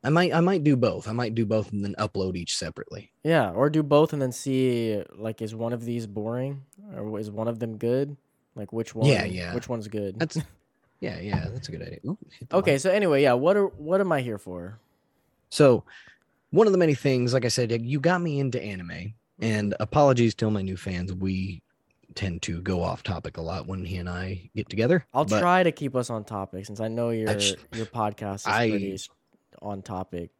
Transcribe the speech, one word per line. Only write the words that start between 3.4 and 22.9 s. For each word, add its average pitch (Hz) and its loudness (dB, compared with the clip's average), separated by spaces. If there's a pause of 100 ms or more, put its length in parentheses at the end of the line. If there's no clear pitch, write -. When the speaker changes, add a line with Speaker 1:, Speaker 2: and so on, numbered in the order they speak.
Speaker 2:
or 127 2
do 151 2
both 147 6
and 143 -2
then 127 -2
see, 120 0 (140)
like, 110 -6
is 110 -8
one 113 -4
of 117 -6
these 117 -4
boring 123 -6 (300)
or 107 -8
is 107 -8
one 110 -4
of 117 -4
them 113 -6
good? 131 0 (380)
Like, 104 -12
which 113 -6
one? 127 4
Speaker 1:
Yeah, 113 4
yeah. 90 -6
Speaker 2:
Which 123 -6
one's 110 -6
good? 101 -6
Speaker 1:
That's, 160 -4 (640)
yeah, 85 -8
yeah, 101 -4
that's - -12
a - -10
good - -10
idea. - -14
Ooh, 165 -4 (200)
hit - -16
the 165 2
Speaker 2:
Okay, 185 4
Speaker 1:
mic. 135 2
Speaker 2:
so 185 2
anyway, 180 4
yeah, 131 8
what 151 4
are, 202 4
what 170 -2
am 185 0
I 147 2
here 117 -4
for? 90 -12 (720)
Speaker 1:
So, 131 6 (680)
one 214 6
of 196 4
the 180 4
many 156 4
things, 123 2
like 123 2
I 117 2
said, 117 0 (100)
you 131 -2
got 175 2
me 151 -2
into 135 -2
anime, 92 -10 (280)
Speaker 2:
Mm-hmm. 110 -2
Speaker 1:
and 104 0
apologies 127 6
to 117 0
all 107 2
my 104 0
new 95 -4
fans. 90 -4
We 95 -4 (500)
tend 87 -6
to 85 -6
go 92 -2
off 87 -4